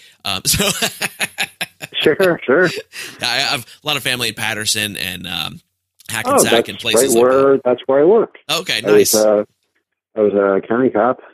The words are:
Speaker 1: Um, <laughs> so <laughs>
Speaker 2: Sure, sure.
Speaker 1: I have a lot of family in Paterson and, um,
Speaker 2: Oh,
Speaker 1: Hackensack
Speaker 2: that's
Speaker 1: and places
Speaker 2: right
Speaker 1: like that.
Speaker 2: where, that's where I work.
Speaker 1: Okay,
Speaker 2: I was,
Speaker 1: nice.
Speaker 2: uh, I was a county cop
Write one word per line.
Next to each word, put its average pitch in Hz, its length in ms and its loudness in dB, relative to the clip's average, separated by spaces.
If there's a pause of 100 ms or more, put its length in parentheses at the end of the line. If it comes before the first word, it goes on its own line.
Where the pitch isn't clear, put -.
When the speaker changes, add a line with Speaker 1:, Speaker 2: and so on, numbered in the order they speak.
(260)
Speaker 1:
Um, 101 180 -4
<laughs> - 20 -8
so 196 240 0
<laughs> - 1300 -8
Speaker 2:
Sure, 165 440 0
sure. 170 240 2 (520)
Speaker 1:
I 120 160 -2
have 131 280 -4 (180)
a 147 40 -8
lot 147 100 -4
of 127 60 -8
family 123 260 -4
in 107 60 -8
Paterson 107 600 -4
and, 90 300 -8
um, 90 340 -8 (500)
Speaker 2:
Oh, - 40 -8
Speaker 1:
Hackensack 156 360 2
Speaker 2:
that's 113 180 0
Speaker 1:
and - 100 -12
places 117 360 2
Speaker 2:
right 117 80 4
Speaker 1:
like 127 80 4
that. 135 120 4
Speaker 2:
where, 139 200 4
that's 123 220 0
where 135 140 2
I 147 40 4
work. 180 340 2 (120)
Speaker 1:
Okay, 151 340 -2
Speaker 2:
I 104 80 2
was, 104 220 6
Speaker 1:
nice. - 20 2
Speaker 2:
uh, 107 280 4 (720)
I 110 60 0
was 101 120 4
a 98 340 0
county 123 220 2
cop 113 300 0 (140)